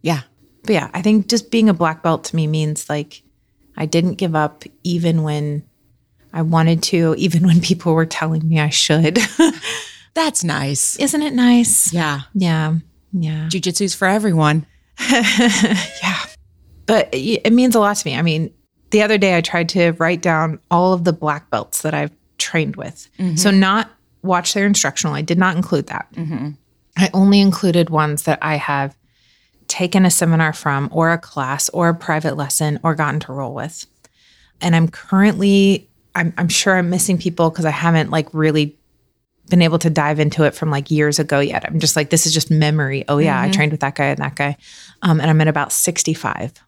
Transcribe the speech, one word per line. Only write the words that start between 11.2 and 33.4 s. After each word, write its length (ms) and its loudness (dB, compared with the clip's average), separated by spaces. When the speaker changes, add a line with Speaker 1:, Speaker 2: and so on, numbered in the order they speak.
Speaker 2:
it 120 -4
nice? 580 4
Speaker 1:
Yeah. 300 -2
Speaker 2:
Yeah. 440 0
Yeah. 360 -4
Speaker 1:
Jiu-jitsu's 460 -2
for 140 -2
everyone. 580 2
Speaker 2:
<laughs> 120 -4
Yeah. 1080 0
But 260 2
it, 320 -2
it 80 4
means 220 4
a 60 4
lot 160 2
to 120 -6
me. 80 -4
I 60 -2
mean, 300 -2
the 120 4
other 160 2
day 180 4
I 40 2
tried 300 -2
to 220 2
write 300 -2
down 380 -2
all 220 4
of 120 0
the 80 2
black 380 -6
belts 320 -6
that 120 -4
I've 180 -4
trained 380 -4
with. 320 -16
Speaker 1:
Mm-hmm. 180 -2
Speaker 2:
So 140 2
not 400 2
watch 320 -2
their 120 0
instructional. 500 0
I 60 -4
did 160 -2
not 180 2
include 320 -2
that. 260 -10
Speaker 1:
Mm-hmm. 360 -8
Speaker 2:
I 160 0
only 280 6
included 500 2
ones 320 -2
that 180 -2
I 160 -2
have 400 -4
taken 400 2
a 60 4
seminar 400 2
from, 400 -4
or 180 2
a 80 0
class, 520 -6
or 180 0
a 60 2
private 420 -4
lesson, 480 -4
or 100 0
gotten 260 -2
to 120 -14
roll 200 -8